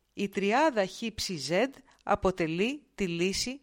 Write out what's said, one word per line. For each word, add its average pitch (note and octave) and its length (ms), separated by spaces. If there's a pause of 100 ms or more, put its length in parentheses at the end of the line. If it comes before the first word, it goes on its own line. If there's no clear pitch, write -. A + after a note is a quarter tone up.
(140)
Η F#3+ 160
τριάδα G#3+ 560
χ - 180 (120)
ψ - 140 (200)
z G3 180 (360)
αποτελεί F#3+ 800 (140)
τη G3 120
λύση F#3+ 560